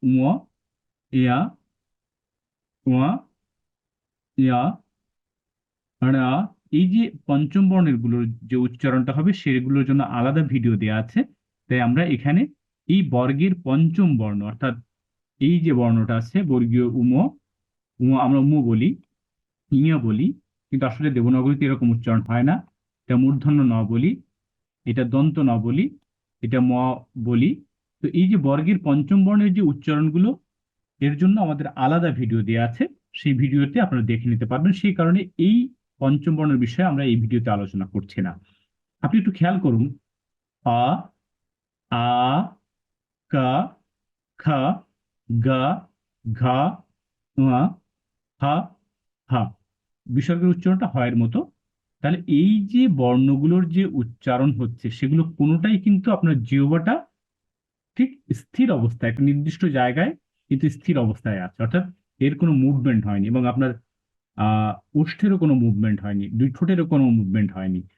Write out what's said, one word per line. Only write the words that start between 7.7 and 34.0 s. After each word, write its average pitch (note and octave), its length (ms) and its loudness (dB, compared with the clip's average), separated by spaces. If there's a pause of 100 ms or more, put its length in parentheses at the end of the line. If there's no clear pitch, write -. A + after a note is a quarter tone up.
গুলোর A#2 280 -2 (180)
যে - 120 -6
উচ্চারণটা B2+ 580 -2
হবে, D#3 200 0
সেগুলোর C3+ 520 0
জন্য C3+ 180 2
আলাদা B2+ 400 -2
ভিডিও A#2 320 0
দেয়া G#2+ 220 -2
আছে। A#2 260 -2 (440)
তাই B2+ 140 0
আমরা B2 240 2
এখানে D#3+ 420 0 (400)
এই F#3+ 220 4
বর্গের C#3 440 0 (100)
পঞ্চম D#3+ 540 2
বর্ণ G#2 260 -4
অর্থাৎ A#2 320 -6 (640)
এই E3 200 2
যে D#3+ 140 0
বর্ণটা A#2 420 2
আছে A#2 280 -2
বর্গীয় B2 420 0
উম, B2 280 0 (840)
উম B2+ 180 2
আমরা B2+ 220 2
উম C#3+ 220 4
বলি, A#2 280 2 (840)
ইয়া D3+ 260 2
বলি, A#2 360 0 (360)
কিন্তু C3 160 -2
আসলে D3 260 -2
দেবনাগরীতে C3 540 2
এরকম C3+ 260 0
উচ্চারণ A2+ 300 0
হয় A#2+ 220 -2
না। D#3 120 2 (500)
এটা B2+ 100 0
মূর্ধন্য C#3 460 2
ন A#2 240 2
বলি, B2+ 360 0 (640)
এটা B2 180 -2
দন্ত C#3 360 0
ন C3+ 200 2
বলি, B2+ 260 0 (560)
এটা A#2+ 180 -2
ম B2+ 120 2 (460)
বলি। A#2+ 320 0 (540)
তো - 40 0
এই F3 220 2
যে G#3 80 2
বর্গের D#3 460 0
পঞ্চম D3+ 420 2
বর্ণের G#3 280 2
যে G3+ 80 0
উচ্চারণগুলো, D#3 800 0 (600)
এর C#3+ 180 -2
জন্য F#3+ 240 2
আমাদের D3+ 260 -4
আলাদা D#3 440 0
ভিডিও A#2 300 -2
দেয়া A2+ 240 -2
আছে, A#2 180 -4 (300)
সেই C#3+ 200 -2
ভিডিওতে C#3 480 0
আপনারা C#3 220 -2